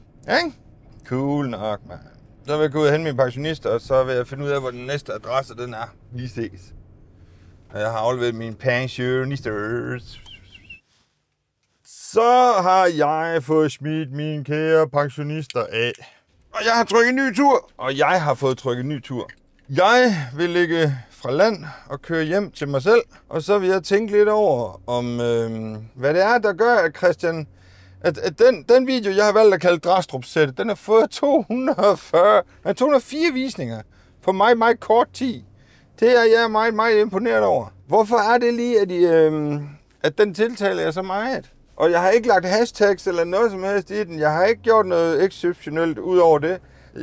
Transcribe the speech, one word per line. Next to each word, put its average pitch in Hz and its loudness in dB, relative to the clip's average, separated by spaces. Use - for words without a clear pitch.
Ja, 247 0
ikke? 330 -4
Cool 139 -4
nok, 104 -6
mand. 87 -18
Så 147 -4
vil 151 -2
jeg 151 2
gå 147 -4
ud 151 2
og 143 4
hente 160 -2
min 139 -4
pensionist, 135 -4
og 110 -2
så 131 0
vil 131 -4
jeg 123 -4
finde 139 -12
ud 143 -4
af, 139 -2
hvor 127 -6
den 123 -14
næste 139 -8
adresse, 120 -6
den 120 -12
er. 113 -12
Vi 123 -12
ses. 117 -12
Og 107 -10
jeg 107 -4
har 113 -6
afleveret 120 -2
min 113 -10
pensionister. 123 -4
Så 247 2
har 185 4
jeg 160 0
fået 156 2
smidt 151 -8
mine 151 -8
kære 156 0
pensionister 147 -6
af. 117 -4
Og 220 -8
jeg 226 2
har 233 2
trykket 233 2
en 254 0
ny 262 -2
tur. 269 2
Og 135 -4
jeg 160 2
har 147 0
fået 131 0
trykket 123 -4
en 139 -6
ny 143 -8
tur. - -10
Jeg 214 4
vil 170 -2
lægge 170 0
fra 127 -10
land 185 0
og 139 -12
køre 165 -4
hjem 185 -4
til - -8
mig 139 -4
selv. 220 4
Og 160 -6
så 202 0
vil 185 0
jeg 185 0
tænke 202 -2
lidt 208 4
over, 127 0
om, 120 -4
øhm, 113 -4
hvad 135 -2
det 180 2
er, 233 2
der 208 0
gør, 233 2
at 165 0
Christian, 165 -2
at, 160 -2
at 156 -6
den, 226 4
den 254 6
video, 233 -2
jeg 202 2
har 208 4
valgt 214 6
at 160 -2
kalde 175 2
Drastrup-sættet, 151 0
den 226 -4
har 208 -4
fået 214 2
to 285 0
hundrede 240 0
og 170 -2
fyrre, 190 4
nej, 190 -4
to 254 0
hundrede 285 2
og - -2
fire 311 -4
visninger 165 -8
på 185 0
meget, 214 4
meget 233 2
kort 240 2
tid. 220 -8
Det 240 4
er 226 4
jeg 226 4
meget, 220 0
meget 220 2
imponeret 214 0
over. 143 -2
Hvorfor 214 2
er 247 4
det 240 0
lige, 233 0
at 185 -2
I, 175 2
øhm, 151 2
at 156 -2
den 208 2
tiltaler 208 -2
jeg 160 -2
så 185 -6
meget? 202 -6
Og 170 2
jeg 170 2
har 196 4
ikke 226 2
lagt 185 2
hashtags 202 0
eller 175 0
noget 196 0
som 185 -8
helst 196 -4
i 208 -6
den. 165 -10
Jeg 151 2
har 175 2
ikke 220 0
gjort 220 4
noget 165 2
exceptionelt 165 -4
ud 180 0
over 165 6
det. 175 -4